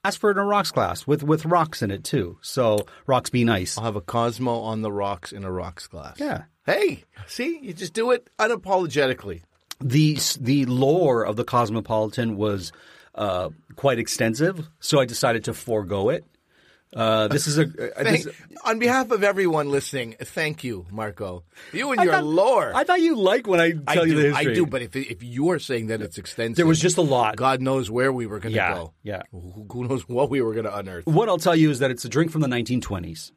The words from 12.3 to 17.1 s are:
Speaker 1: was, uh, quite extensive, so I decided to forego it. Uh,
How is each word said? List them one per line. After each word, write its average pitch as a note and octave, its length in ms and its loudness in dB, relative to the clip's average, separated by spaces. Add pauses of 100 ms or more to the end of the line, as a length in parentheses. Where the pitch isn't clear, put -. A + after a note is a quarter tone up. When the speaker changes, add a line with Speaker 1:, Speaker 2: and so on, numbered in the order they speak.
Speaker 1:
was, G2+ 340 -2 (440)
uh, F#2 340 -2 (280)
quite C3+ 200 2
extensive, C3 680 -2 (120)
so C#3+ 200 2
I C3 60 4
decided A#2 400 0
to G#2+ 100 -4
forego G2+ 540 0
it. E3+ 140 0 (680)
Uh, A2 360 2